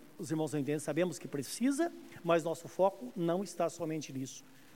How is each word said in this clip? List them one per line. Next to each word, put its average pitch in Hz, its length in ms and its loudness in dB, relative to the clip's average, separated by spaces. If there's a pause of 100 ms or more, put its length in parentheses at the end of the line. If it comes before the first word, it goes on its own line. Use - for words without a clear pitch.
(180)
os 139 140 -6
irmãos 156 220 0
não 151 60 2
entendem, 147 200 0
sabemos 160 400 2
que - 80 -10
precisa, 269 680 0 (300)
mas 170 200 6
nosso 160 240 -4
foco 190 480 2
não 175 280 0
está 170 260 0
somente 160 420 -4
nisso. 131 320 -8 (320)